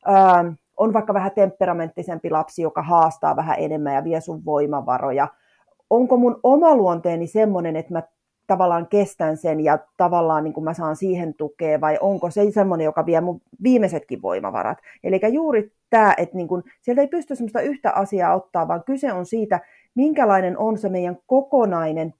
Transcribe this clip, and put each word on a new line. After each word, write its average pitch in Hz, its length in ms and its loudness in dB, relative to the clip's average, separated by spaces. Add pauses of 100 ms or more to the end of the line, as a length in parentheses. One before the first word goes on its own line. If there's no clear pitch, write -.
ää, 180 480 6 (240)
on 214 160 0
vaikka 214 200 0
vähän 190 220 0
temperamenttisempi 175 920 -2
lapsi, 156 320 -4
joka 160 200 -4
haastaa 160 540 2
vähän 156 240 -2
enemmän 151 340 -4
ja 139 100 0
vie 160 180 -2
sun 160 240 -12
voimavaroja, 139 840 -2 (640)
onko 247 280 4
mun 247 260 2
oma 320 320 6
luonteeni 170 520 0
semmonen, 185 480 0
että 165 180 -8
mä 160 100 -4 (440)
tavallaan 175 400 0
kestän 170 500 0
sen 156 220 -2
ja 151 200 2 (180)
tavallaan 165 460 2
niin 156 100 -6
kuin 156 100 -8
mä 160 100 -4
saan 160 220 -4
siihen 175 380 -4
tukea, 151 480 -2
vai 156 200 2
onko 190 280 -2
se 208 220 2
semmonen, 190 340 0
joka 160 200 -2
vie 165 160 2
mun 175 200 -6 (220)
viimeisetkin 190 580 0
voimavarat? 95 560 -4 (260)
Elikkä 185 240 0
juuri 254 440 -2 (180)
tää, 220 280 4
että 175 200 -6
niin 175 100 -6
kuin 180 160 -6 (180)
sieltä 240 200 0
ei 277 60 2
pysty 311 280 -6
semmoista 233 260 -6
yhtä 262 300 -4
asiaa 185 440 0
ottaa, 175 320 -4
vaan 170 160 -4
kyse 269 300 -4
on 180 120 -6
siitä, 208 340 -2 (360)
minkälainen 214 640 2
on 220 200 -2
se 214 120 -4
meidän 180 280 -4 (100)
kokonainen 180 920 0